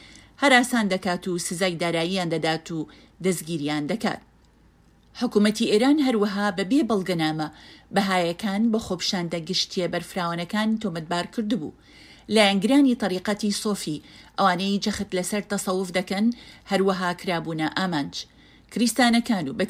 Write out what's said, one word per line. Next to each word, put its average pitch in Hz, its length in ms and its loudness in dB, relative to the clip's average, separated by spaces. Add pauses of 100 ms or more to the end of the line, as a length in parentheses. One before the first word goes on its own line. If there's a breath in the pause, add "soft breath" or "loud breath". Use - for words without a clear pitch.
(420 loud breath)
هەراسان 254 520 4
دەکات 185 340 -2
و 175 100 -2
سزای 175 380 -2
داراییان 170 580 0
دەدات 160 380 -2
و 156 160 -6 (360 loud breath)
دەستگیریان 156 680 -2
دەکات. 220 300 -4 (920)
حکوومەتی 214 560 2
ئێران 254 260 6 (100)
هەروەها 208 400 0 (100)
بەبێ 196 320 2
بەڵگەنامە 160 580 0 (480 loud breath)
بەهایەکان 190 680 0 (100)
بە 220 140 2
خۆپشاندە 175 640 -4
گشتیە 180 460 -2
بەرفراوانەکان 175 760 -2 (120)
تۆمەتبار 170 520 -4
کردبوو. 208 440 -4 (520 loud breath)
لایەنگرانی 220 720 4
تەریقەتی 202 600 -2
سۆفی، 170 420 -4 (340 loud breath)
ئەوانەی 190 460 2
جەخت 202 340 -4
لەسەر 196 340 -2
تەسەوف 190 460 -2
دەکەن، 190 280 0 (460 loud breath)
هەروەها 190 380 2 (100)
کرابوونە 160 480 -2 (100)
ئامانج. 160 380 -2 (560 soft breath)
کریستانەکان 233 760 2
و 135 100 -8
بە 185 120 0